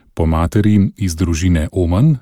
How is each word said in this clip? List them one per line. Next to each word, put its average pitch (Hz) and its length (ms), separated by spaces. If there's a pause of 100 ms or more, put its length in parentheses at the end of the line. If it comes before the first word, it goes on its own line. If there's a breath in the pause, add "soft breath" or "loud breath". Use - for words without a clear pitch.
(140 loud breath)
po 85 120
materi 98 680
iz 87 200
družine 85 560
Oman, 95 500